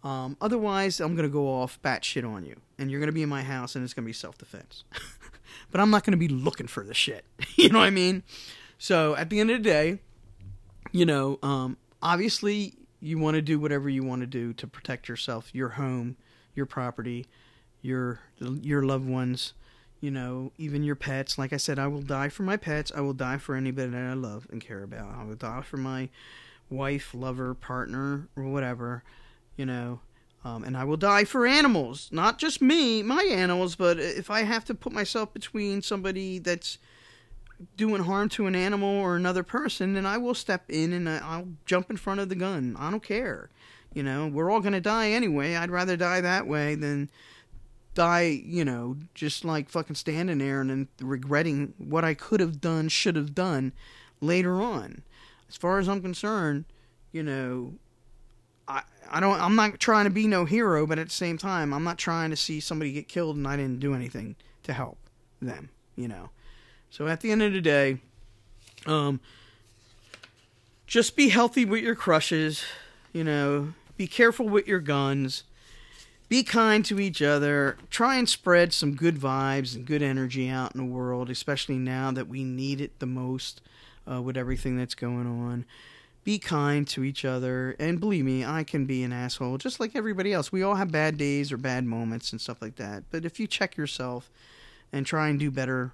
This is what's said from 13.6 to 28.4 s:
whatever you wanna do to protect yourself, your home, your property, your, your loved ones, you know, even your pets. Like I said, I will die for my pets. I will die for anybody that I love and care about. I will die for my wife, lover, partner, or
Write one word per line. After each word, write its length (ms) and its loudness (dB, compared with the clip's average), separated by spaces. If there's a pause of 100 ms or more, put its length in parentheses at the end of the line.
whatever 280 0
you 140 0
wanna 240 -4
do 280 -4
to 120 -12
protect 420 -10
yourself, 460 -8
your 160 -2
home, 460 -4 (380)
your 120 -2
property, 600 -6 (560)
your, 380 -2 (180)
your 440 0
loved 240 0
ones, 460 -2 (480)
you 100 -4
know, 460 -6
even 260 -4
your 140 0
pets. 420 -4
Like 140 -2
I 60 -4
said, 200 -2
I 80 0
will 160 -4
die 280 -2
for 120 -8
my 140 0
pets. 380 -4
I 60 -4
will 120 -2
die 260 -4
for 180 -6
anybody 340 -4
that 120 -6
I 120 -6
love 360 -8
and 100 -10
care 220 -12
about. 320 -12
I 100 -12
will 100 -10
die 280 -8
for 140 -12
my 320 -6 (640)
wife, 440 -4
lover, 400 -6
partner, 840 -6
or 80 -6